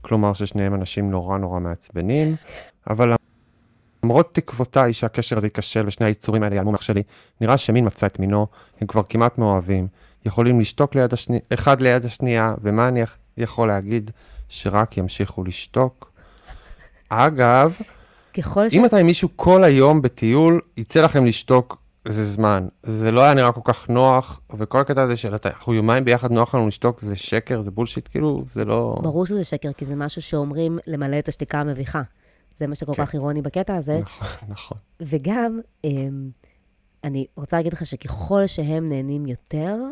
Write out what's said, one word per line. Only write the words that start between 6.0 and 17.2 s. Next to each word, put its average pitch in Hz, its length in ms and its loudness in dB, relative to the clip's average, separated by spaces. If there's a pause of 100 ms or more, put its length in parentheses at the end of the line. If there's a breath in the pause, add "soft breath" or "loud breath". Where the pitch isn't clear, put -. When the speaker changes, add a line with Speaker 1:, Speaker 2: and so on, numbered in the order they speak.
Speaker 1:
היצורים 107 380 0
האלה 101 120 -2
ייעלמו 101 160 0
מאח 104 100 -2
שלי, 101 220 -2 (380 soft breath)
נראה 117 160 4
שמין 120 280 2
מצא 104 200 -2
את - 140 -4
מינו, 104 280 0 (340 soft breath)
הם 107 60 -4
כבר 107 220 0
כמעט 117 280 2
מאוהבים, 95 500 0 (380 soft breath)
יכולים 120 340 2
לשתוק 135 360 0
ליד 123 180 2
השני-, 120 260 -4 (140)
אחד 135 280 2
ליד 123 240 2
השנייה, 113 560 -2
ומה 104 260 2
אני 123 140 0
יכ-, 113 160 -6 (200)
יכול 117 300 -2
להגיד? 107 440 -4 (380 soft breath)
שרק 104 480 -2
ימשיכו 95 460 -6
לשתוק. - 680 -4 (1000 soft breath)
אגב, 131 640 4 (640 soft breath)